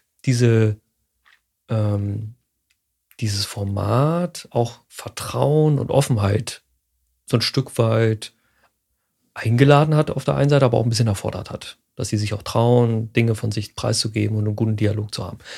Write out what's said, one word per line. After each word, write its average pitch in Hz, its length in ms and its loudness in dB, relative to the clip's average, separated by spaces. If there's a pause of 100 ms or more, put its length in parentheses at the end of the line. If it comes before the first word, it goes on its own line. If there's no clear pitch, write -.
(240)
diese, 117 520 2 (920)
ähm, 104 680 -4 (880)
dieses 101 240 -4
Format 120 1040 -2
auch 117 380 -2
Vertrauen 147 920 0
und - 120 -4
Offenheit 104 720 0 (640)
so 131 100 0
ein 113 60 2
Stück - 360 -4
weit 113 560 0 (1000)
eingeladen 143 600 4
hat 151 160 2
auf - 140 -6
der 143 100 0
einen 139 160 2
Seite, 139 140 6
aber 117 140 2
auch 117 60 0
ein 120 60 2
bisschen 113 180 0
erfordert 98 420 -4
hat. - 280 -14 (160)
Dass - 140 -8
sie 110 80 -2
sich 107 180 -2
auch 104 80 -8
trauen, 117 680 2
Dinge 117 220 2
von 110 180 -4
sich 107 220 -8
preiszugeben 107 640 -2
und 107 100 0
einen 107 100 -2
guten 110 200 0
Dialog 104 380 -2
zu - 100 -8
haben. - 140 -12 (200)